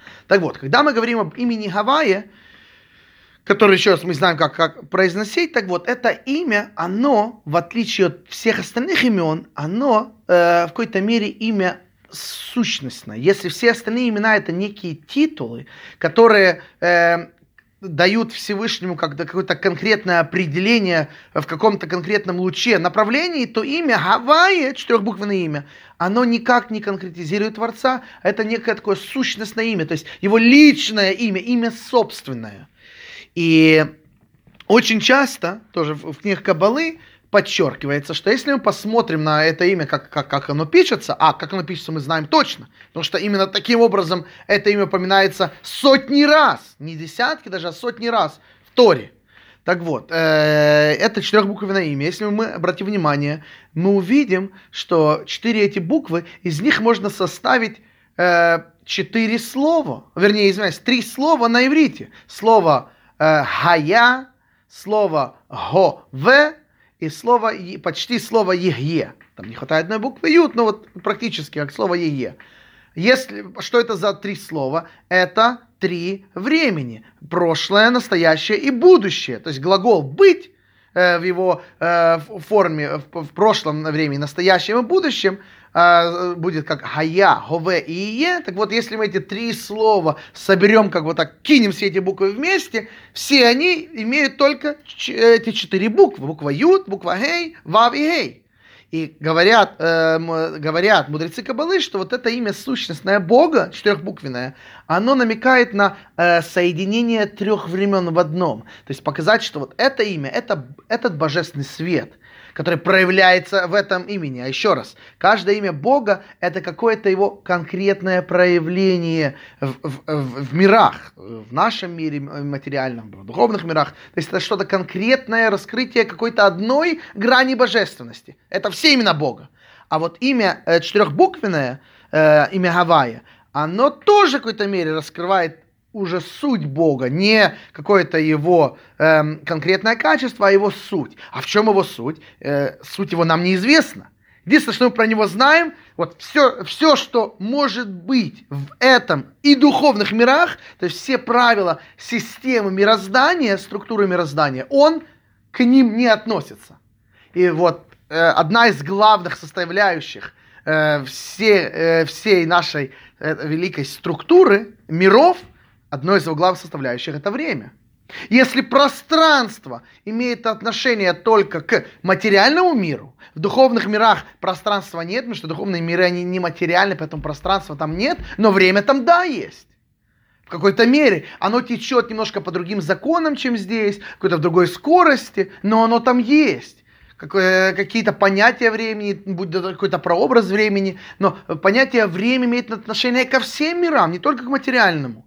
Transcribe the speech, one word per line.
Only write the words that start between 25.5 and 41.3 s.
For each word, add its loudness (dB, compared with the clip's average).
оно 0
никак 0
не -6
конкретизирует -6
Творца, -4
это -2
некое -4
такое -4
сущностное -6
имя, -2
то -6
есть -6
его 2
личное 4
имя, -4
имя -2
собственное. -6
И 4
очень 4
часто, 0
тоже -2
в, -12
в -14
книгах -4
Каббалы, 0
подчеркивается, -2
что -2
если 0
мы 0
посмотрим -2
на 2
это 2
имя, 0
как, -6
как, -6
как -4
оно -2
пишется, 2
а 2